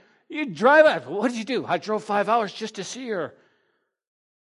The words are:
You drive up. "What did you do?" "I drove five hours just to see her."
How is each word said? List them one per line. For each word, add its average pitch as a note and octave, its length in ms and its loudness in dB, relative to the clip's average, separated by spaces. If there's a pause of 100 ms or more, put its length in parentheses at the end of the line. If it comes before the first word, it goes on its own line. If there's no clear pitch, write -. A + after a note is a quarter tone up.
(280)
You D4+ 180 -6
drive B3+ 400 6
up. E3 200 2
"What G3+ 220 -2
did A#3+ 80 -4
you A3 80 -6
do?" G#3 200 -4
"I E3+ 140 -2
drove G#3 240 -4
five G3+ 260 0
hours A3 240 0
just G#3+ 240 -12
to G3 60 -10
see B3 280 -12
her." E3 260 -6 (1080)